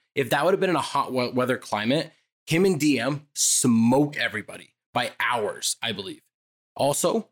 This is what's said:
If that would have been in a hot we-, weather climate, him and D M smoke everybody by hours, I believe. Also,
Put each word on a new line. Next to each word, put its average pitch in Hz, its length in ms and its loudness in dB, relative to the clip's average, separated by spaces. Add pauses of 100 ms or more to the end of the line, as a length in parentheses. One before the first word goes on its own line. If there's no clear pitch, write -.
(140)
If 139 160 -2
that 147 140 2
would 185 80 4
have 185 80 2
been 185 100 2
in 170 60 2
a 135 60 2
hot - 300 -2
we-, 123 180 -2
weather 123 260 0
climate, 120 560 -2 (340)
him 170 200 2
and 180 120 2
D 143 220 2
M 143 340 -4
smoke 131 840 2
everybody 107 560 -8 (180)
by 120 280 -2
hours, 113 640 -2
I 117 100 -4
believe. 95 280 -12 (560)
Also, 165 560 0